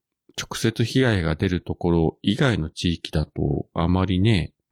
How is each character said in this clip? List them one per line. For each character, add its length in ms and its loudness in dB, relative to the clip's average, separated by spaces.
直 220 -10
接 240 0
被 180 0
害 200 2
が 140 0
出 120 -2
る 140 0
と 140 -8
こ 160 0
ろ 300 2
以 140 0
外 220 2
の 120 -4
地 260 -2
域 160 -14
だ 140 0
と 480 -4
あ 140 0
ま 180 2
り 140 0
ね、 320 2